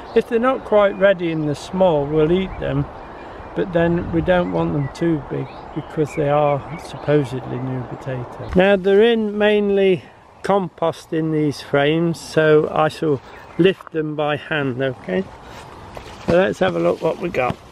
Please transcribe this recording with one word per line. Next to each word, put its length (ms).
If 140
they're 100
not 260
quite 340
ready 320
in 160
the 80
small, 500
we'll 280
eat 180
them, 240
but 180
then 400
we 80
don't 320
want 200
them 220
too 360
big 160
because 400
they 140
are 320
supposedly 760
new 260
potatoes. 720
Now 220
they're 260
in 360
mainly 640
compost 680
in 200
these 280
frames, 600
so 500
I 180
shall 320
lift 340
them 220
by 220
hand, 440
okay? 440
So 100
let's 240
have 160
a 20
look 240
what 160
we 120
got. 260